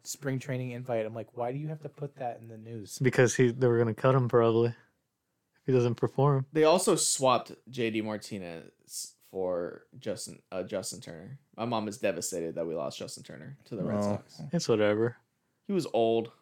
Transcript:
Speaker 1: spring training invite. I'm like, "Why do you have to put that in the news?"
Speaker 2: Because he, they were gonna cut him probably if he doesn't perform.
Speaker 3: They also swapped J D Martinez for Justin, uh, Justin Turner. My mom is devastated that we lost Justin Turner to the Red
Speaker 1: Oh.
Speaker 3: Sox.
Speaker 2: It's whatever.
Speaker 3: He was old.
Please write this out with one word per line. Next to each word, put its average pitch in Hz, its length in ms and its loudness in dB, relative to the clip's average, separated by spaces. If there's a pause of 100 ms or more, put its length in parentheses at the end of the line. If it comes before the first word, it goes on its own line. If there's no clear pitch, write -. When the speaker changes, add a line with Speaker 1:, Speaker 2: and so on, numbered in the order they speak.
Speaker 1:
spring 135 360 -6
training 127 320 -6
invite. 120 340 -4
I'm 110 80 -8
like, 113 220 -10
"Why 120 160 -4
do 139 80 -6
you 151 80 -8
have 156 140 -10
to 147 80 -12
put 143 260 -12
that 120 260 -8
in 113 60 -18
the 113 100 -16
news?" 110 420 -12
Speaker 2:
Because 127 360 6
he, 123 160 6
they 131 160 2
were 117 100 4
gonna 117 160 4
cut 131 220 4
him 127 140 2
probably 117 400 6
if - 960 -18
he 135 80 0
doesn't 120 220 4
perform. 135 580 2
Speaker 3:
They 156 100 4
also 175 320 6
swapped 127 560 2 (180)
J 123 220 -2
D 110 100 -2
Martinez 98 1120 -10 (160)
for 90 540 -2 (160)
Justin, - 420 -8 (100)
uh, 92 120 -4
Justin 92 380 -6
Turner. 87 360 -14 (200)
My 110 80 -4
mom 110 240 -2
is 101 80 -8
devastated 85 580 -2
that 82 100 -2
we 82 80 -4
lost 76 240 -6
Justin - 260 -12
Turner 73 420 -16
to - 100 -12
the - 80 -4
Red 110 140 -2
Speaker 1:
Oh. 104 40 0
Speaker 3:
Sox. 104 400 -4 (120)
Speaker 2:
It's 170 160 -2
whatever. 107 480 2 (500)
Speaker 3:
He 202 60 -4
was 175 200 0
old. 113 380 2 (100)